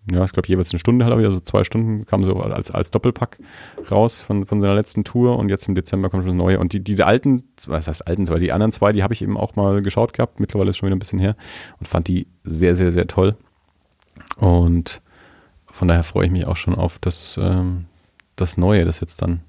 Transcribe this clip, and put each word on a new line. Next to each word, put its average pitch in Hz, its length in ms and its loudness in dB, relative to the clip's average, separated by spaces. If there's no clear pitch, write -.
ja, 90 140 2
ich 95 80 -4
glaub, - 140 -2
jeweils 92 240 0
eine 87 80 -4
Stunde 120 260 2
halt 117 140 2
wieder, 104 120 4
so 92 80 0
zwei 104 240 0
Stunden, 113 440 -2
kam 98 160 0
so 95 160 0
als, 101 320 -6
als - 180 -4
Doppelpack - 480 -2
raus 110 260 2
von, 101 280 -4
von 104 140 -2
seiner 101 140 2
letzten 107 300 -2
Tour 123 340 2
und 104 120 -2
jetzt 98 180 -4
im 95 80 -2
Dezember 95 340 -2
kommt 92 140 -2
schon 92 140 -2
das 87 60 0
neue. 92 160 4
Und 87 140 -2
die, 98 100 -4
diese 98 220 2
alten, 127 380 2
was 80 200 -4
heißt 78 200 -8
alten 92 180 0
zwei, 82 140 0
die 87 120 0
anderen 104 200 2
zwei, 104 220 2
die 101 100 2
hab 101 80 0
ich 110 100 -6
eben 104 160 -4
auch 101 180 -4
mal 101 280 2
geschaut 101 300 -2
gehabt, - 260 -4
mittlerweile 98 320 0
ist - 60 -4
schon 98 100 -2
wieder 95 80 2
ein 92 40 -2
bisschen 95 200 -6
her 98 160 0
und - 80 -14
fand - 200 -2
die 90 180 -2
sehr, 87 320 2
sehr, 90 160 2
sehr 87 140 0
toll. 98 300 0
Und 87 640 2
von - 200 -2
daher 85 160 4
freue 92 220 0
ich 87 60 0
mich 90 160 -2
auch 85 100 -2
schon - 160 -2
auf - 240 -2
das, - 440 -6
ähm, 90 440 0
das - 220 -4
Neue, 90 280 4
das 85 160 -2
jetzt - 200 -8
dann 85 280 -2